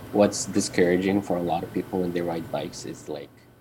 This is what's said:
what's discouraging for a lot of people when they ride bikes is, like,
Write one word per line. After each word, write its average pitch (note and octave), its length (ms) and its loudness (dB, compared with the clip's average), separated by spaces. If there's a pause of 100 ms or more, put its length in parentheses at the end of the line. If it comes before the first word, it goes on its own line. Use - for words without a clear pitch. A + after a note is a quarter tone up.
(120)
what's G2+ 340 4
discouraging F#2 760 2
for - 160 -2
a F2 60 -2
lot E2 200 0
of - 120 -8
people F#2 260 -2
when F2+ 140 -2
they F2 80 0
ride E2 280 -4
bikes - 360 -6
is, - 240 -12
like, D2 180 -10 (320)